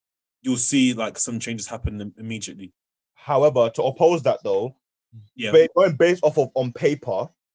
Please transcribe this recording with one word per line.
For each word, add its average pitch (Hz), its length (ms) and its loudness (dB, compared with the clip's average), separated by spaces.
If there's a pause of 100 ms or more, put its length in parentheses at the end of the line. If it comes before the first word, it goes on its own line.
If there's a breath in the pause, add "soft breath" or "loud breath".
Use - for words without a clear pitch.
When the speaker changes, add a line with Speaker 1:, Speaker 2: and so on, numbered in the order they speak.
(420)
Speaker 1:
you'll 127 160 -2
see, 131 340 2
like, 110 260 -6
some 117 220 -6
changes 113 260 -8
happen 107 340 -8
im-, 101 180 -12
immediately. 107 540 -12 (420)
Speaker 2:
However, 131 640 2
to 147 80 -2
oppose 160 400 2
that 110 200 0
though, 107 320 -2 (580)
Speaker 1:
Yeah. 110 180 -6
Speaker 2:
ba-, 165 220 6
going 180 220 2
based 175 260 2
off 151 140 0
of 135 180 0
on 123 200 -2
paper, 135 560 -4 (240)